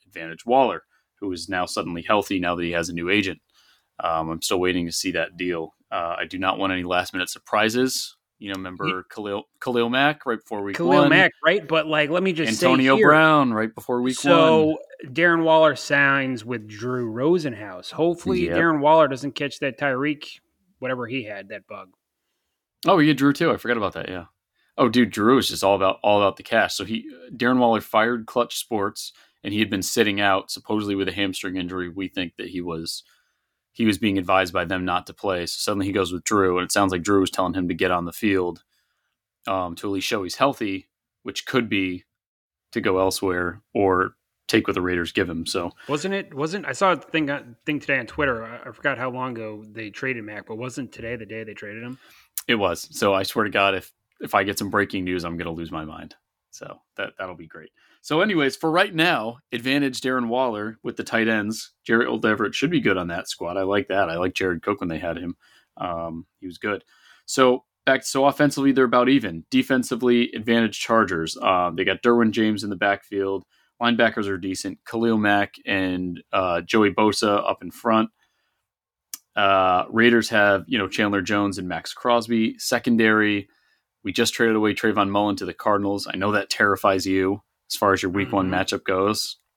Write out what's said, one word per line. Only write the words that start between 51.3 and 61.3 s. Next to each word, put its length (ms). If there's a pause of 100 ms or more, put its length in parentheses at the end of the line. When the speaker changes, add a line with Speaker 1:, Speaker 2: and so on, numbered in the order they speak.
Speaker 2:
they 100
traded 280
him? 160 (480)
Speaker 1:
It 100
was. 340
So 240
I 80
swear 220
to 60
God, 240
if, 160 (300)
if 140
I 100
get 140
some 100
breaking 360
news, 200
I'm 140
gonna 140
lose 200
my 140
mind. 280 (360)
So 280 (200)
that, 200
that'll 180
be 100
great. 240 (320)
So 180
anyways, 360
for 120
right 240
now, 460 (140)
advantage 480
Darren 260
Waller 560
with 140
the 80
tight 240
ends. 440 (120)